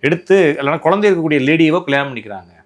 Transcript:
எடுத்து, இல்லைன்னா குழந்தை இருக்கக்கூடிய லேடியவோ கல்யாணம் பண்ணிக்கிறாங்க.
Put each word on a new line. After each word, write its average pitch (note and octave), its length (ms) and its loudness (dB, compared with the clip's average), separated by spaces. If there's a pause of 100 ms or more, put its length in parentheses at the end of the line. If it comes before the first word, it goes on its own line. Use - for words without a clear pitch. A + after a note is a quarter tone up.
எடுத்து, E3+ 300 0 (220)
இல்லைன்னா C#3+ 260 -2
குழந்தை G3 240 0
இருக்கக்கூடிய D#3+ 380 0
லேடியவோ D#3+ 360 2
கல்யாணம் C#3 260 -2
பண்ணிக்கிறாங்க. G2+ 420 -16 (140)